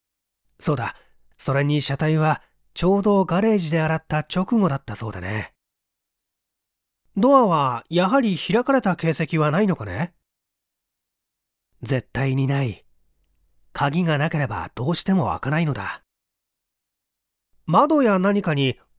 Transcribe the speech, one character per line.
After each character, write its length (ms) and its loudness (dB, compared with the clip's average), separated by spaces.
そ 140 -2
う 20 0
だ、 200 -6
そ 160 -4
れ 100 0
に 160 0
車 180 -4
体 200 0
は 240 0
ち 120 -4
ょ 140 2
う 40 -2
ど 220 2
ガ 140 -2
レ 160 2
ー 40 2
ジ 100 -4
で 120 0
洗 160 0
っ 100 -12
た 120 -2
直 260 -4
後 220 2
だ 100 -2
っ 60 -16
た 120 -10
そ 140 -10
う 20 -8
だ 100 -12
ね。 320 -8
ド 200 6
ア 80 6
は 440 0
や 200 2
は 100 4
り 160 2
開 280 0
か 80 0
れ 100 4
た 140 0
形 400 -2
跡 40 2
は 120 2
な 100 2
い 60 2
の 80 0
か 100 -8
ね？ 300 -6
絶 280 -4
対 240 -2
に 120 0
な 160 0
い。 200 -8
鍵 300 -2
が 140 0
な 140 -2
け 80 -2
れ 80 -2
ば 260 -10
ど 160 -4
う 60 -2
し 80 -6
て 100 0
も 180 0
開 80 -6
か 120 -8
な 80 0
い 80 0
の 60 -2
だ。 300 -10
窓 340 4
や 160 4
何 240 2
か 140 -2
に 240 0